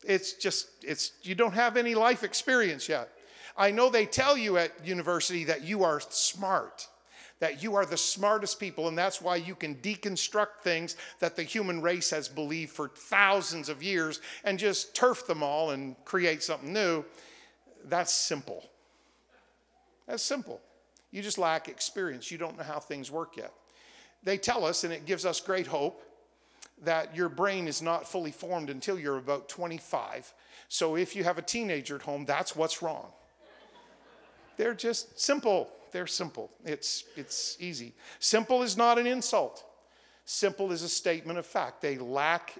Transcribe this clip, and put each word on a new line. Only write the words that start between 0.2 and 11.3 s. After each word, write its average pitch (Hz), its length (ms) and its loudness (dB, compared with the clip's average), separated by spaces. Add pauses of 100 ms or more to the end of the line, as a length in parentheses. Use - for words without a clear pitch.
just, - 360 -2 (140)
it's, - 380 -4
you 185 140 -6
don't 214 180 4
have 233 240 4
any 240 180 2
life 226 300 4
experience 202 640 2
yet. 135 220 -2 (480)
I 202 120 6
know 240 200 6
they 220 160 4
tell 269 320 4
you 214 180 2
at 165 300 0
university 175 580 0
that 151 160 0
you 185 240 2
are 175 160 4
smart, - 880 0 (520)
that 147 220 -2
you 208 120 0
are 196 100 6
the 156 140 -2
smartest 202 600 2
people, 165 300 -4
and 160 80 -4
that's 185 240 0
why 175 160 2
you 175 180 -4
can 151 220 -6
deconstruct 202 880 -2
things 170 340 0 (220)
that 170 180 0